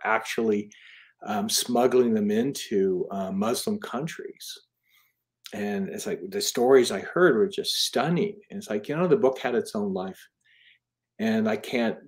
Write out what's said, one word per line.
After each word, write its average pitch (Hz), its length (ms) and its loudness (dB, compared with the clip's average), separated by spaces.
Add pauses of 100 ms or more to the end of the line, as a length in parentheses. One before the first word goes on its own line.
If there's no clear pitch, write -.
actually, 107 680 0 (560)
um, 104 220 -2
smuggling 123 640 4
them 104 180 2
into, 104 800 0
uh, 95 220 -6
Muslim 107 480 -2
countries. - 800 -10 (960)
And 104 340 -4
it's - 180 -10
like, 98 220 -4
the 98 120 -6
stories 123 520 6
I 98 80 -4
heard 170 360 4
were 101 120 4
just - 380 -2
stunning. 175 520 0 (120)
And - 80 -10
it's - 100 -12
like, 107 200 -4
you 147 80 -4
know, 180 120 2
the 147 80 6
book 131 220 2
had 123 160 -2
its 107 200 -2
own 104 200 -2
life, 95 260 -8 (1000)
and 220 300 0
I 110 80 0
can't 117 400 -2 (120)